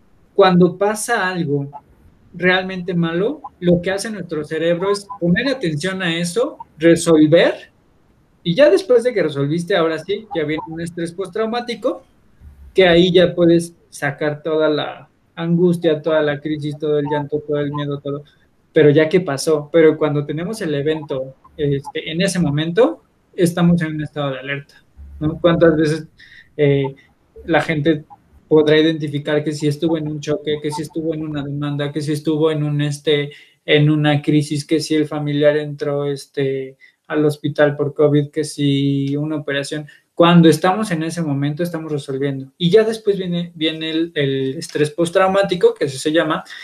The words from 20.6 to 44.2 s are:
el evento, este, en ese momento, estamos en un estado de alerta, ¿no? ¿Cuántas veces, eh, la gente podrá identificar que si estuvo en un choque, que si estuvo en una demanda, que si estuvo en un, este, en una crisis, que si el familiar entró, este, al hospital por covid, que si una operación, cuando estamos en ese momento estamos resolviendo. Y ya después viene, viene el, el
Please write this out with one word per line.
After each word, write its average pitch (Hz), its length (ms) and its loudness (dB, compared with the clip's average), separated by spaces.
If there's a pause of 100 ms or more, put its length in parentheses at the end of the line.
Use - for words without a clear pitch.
el 160 140 -4
evento, 143 600 -4 (220)
este, 147 540 -4
en 160 100 -4
ese 185 180 0
momento, 170 640 0 (320)
estamos 175 460 2
en 156 140 -4
un 151 80 -6
estado 143 300 -6
de 131 80 -10
alerta, 139 340 -10 (460)
¿no? 156 200 -4
¿Cuántas 165 340 4
veces, 160 320 0 (520)
eh, 139 360 2 (520)
la 180 160 2
gente 151 420 -2 (420)
podrá 156 320 4
identificar 151 640 0
que 151 100 -4
si 147 140 -4
estuvo 160 300 -2
en 156 100 -6
un 151 140 -8
choque, 147 420 -4
que 151 80 -4
si 156 120 -8
estuvo 160 320 -6
en 156 120 -6
una 151 160 -8
demanda, 143 480 -6
que 151 120 -6
si 147 100 -4
estuvo 151 380 0
en 151 120 -2
un, 147 200 -2
este, 147 480 -2 (340)
en 151 240 4
una 151 320 2
crisis, 147 460 0
que 160 140 0
si 151 140 -4
el 151 120 2
familiar 147 500 0
entró, 147 480 -4
este, 135 720 -4 (300)
al 156 180 0
hospital 147 520 2
por 147 180 -4
covid, 147 360 2
que 151 140 -4
si 139 720 -2
una 156 200 -4
operación, 147 500 -6 (260)
cuando 170 360 6
estamos 185 440 2
en 156 100 -4
ese 165 180 -6
momento 147 420 -2
estamos 160 300 -6
resolviendo. 135 640 -6
Y 175 140 0
ya 214 140 6
después 214 340 -2
viene, 175 360 -6
viene 160 360 -4
el, 165 240 -4
el 135 420 -2